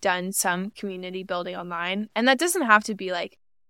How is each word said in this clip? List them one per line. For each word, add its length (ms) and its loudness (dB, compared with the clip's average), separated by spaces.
done 300 0
some 400 0
community 520 -8
building 320 -6
online. 600 -4
And 120 4
that 120 6
doesn't 240 0
have 220 6
to 100 -4
be, 160 -6
like, 260 -6